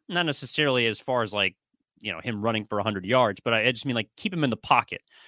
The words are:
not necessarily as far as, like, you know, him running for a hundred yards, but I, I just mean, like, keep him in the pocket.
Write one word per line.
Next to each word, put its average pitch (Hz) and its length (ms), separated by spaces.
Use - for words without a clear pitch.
not 175 180
necessarily 135 640
as 107 120
far 123 240
as, 101 100
like, 98 220
you 104 100
know, 82 100
him 107 200
running 110 240
for 104 140
a 98 40
hundred 98 220
yards, 113 380
but 117 100
I, 110 140
I 127 40
just 117 140
mean, 127 100
like, 110 220
keep 190 160
him 160 100
in 131 60
the 110 80
pocket. - 440